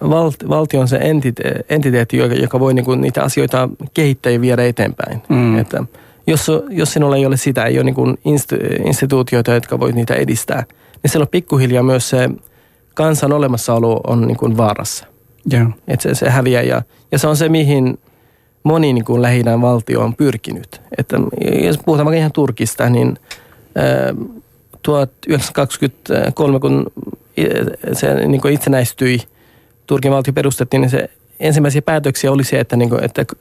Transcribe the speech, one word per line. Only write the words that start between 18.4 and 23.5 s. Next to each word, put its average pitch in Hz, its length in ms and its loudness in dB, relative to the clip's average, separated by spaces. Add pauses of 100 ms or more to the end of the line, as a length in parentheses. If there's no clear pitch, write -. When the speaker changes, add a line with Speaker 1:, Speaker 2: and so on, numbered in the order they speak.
Speaker 1:
moni, 151 300 2
niin 117 120 0
kuin, 120 160 0
Lähi-idän 117 400 2
valtio 120 400 0
on 117 140 -2
pyrkinyt. - 680 -4 (160)
Että - 200 -2 (440)
jos 160 240 2
puhutaan 147 200 2
vaikka 156 140 2
ihan 151 120 0
Turkista, 123 580 -2
niin, 123 280 2 (580)